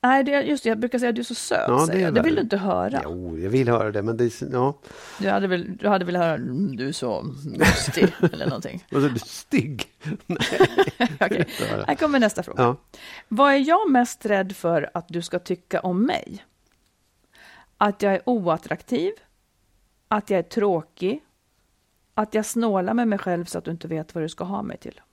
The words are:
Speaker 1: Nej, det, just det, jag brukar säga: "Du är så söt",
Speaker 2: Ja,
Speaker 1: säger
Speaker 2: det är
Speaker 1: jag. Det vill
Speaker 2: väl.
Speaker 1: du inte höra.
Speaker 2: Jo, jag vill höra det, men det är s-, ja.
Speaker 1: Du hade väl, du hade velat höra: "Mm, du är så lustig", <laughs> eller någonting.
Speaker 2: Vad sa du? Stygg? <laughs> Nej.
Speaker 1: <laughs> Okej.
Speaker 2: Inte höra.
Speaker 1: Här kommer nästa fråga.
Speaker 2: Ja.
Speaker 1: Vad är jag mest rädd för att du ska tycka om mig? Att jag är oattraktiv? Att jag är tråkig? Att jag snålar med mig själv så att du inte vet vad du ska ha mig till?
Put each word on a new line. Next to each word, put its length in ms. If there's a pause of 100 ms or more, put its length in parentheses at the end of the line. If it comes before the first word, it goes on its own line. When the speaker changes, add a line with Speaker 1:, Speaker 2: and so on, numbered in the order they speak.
Speaker 1:
Nej, 220
det, 200
just 200
det, 60
jag 100
brukar 200
säga: 120
"Du 100
är 20
så 120
söt", 320
Speaker 2:
Ja, 200
Speaker 1:
säger 120
Speaker 2:
det 40
är 20
Speaker 1:
jag. 80
Det 80
vill 140
Speaker 2:
väl. 0
Speaker 1:
du 60
inte 160
höra. 460
Speaker 2:
Jo, 360
jag 100
vill 200
höra 220
det, 100
men 160
det 60
är 40
s-, 240
ja. 260 (420)
Speaker 1:
Du 100
hade 180
väl, 300
du 100
hade 180
velat 160
höra: 140
"Mm, 400
du 120
är 40
så 320 (360)
lustig", 480 (140)
<laughs> 120
eller 120
någonting. 460
Speaker 2:
Vad 120
sa 60
du? 100
Stygg? 680 (180)
<laughs> 220
Nej. 140 (600)
Speaker 1:
<laughs> 220
Okej. 180
Speaker 2:
Inte 260
höra. 220
Speaker 1:
Här 80
kommer 240
nästa 240
fråga. 200
Speaker 2:
Ja. 140 (500)
Speaker 1:
Vad 260
är 140
jag 240
mest 340
rädd 300
för 380
att 140
du 140
ska 180
tycka 400
om 260
mig? 400 (1300)
Att 240
jag 120
är 160
oattraktiv? 840 (960)
Att 220
jag 100
är 40
tråkig? 800 (920)
Att 200
jag 120
snålar 480
med 140
mig 120
själv 260
så 120
att 80
du 60
inte 160
vet 280
vad 80
du 60
ska 140
ha 180
mig 160
till? 240 (120)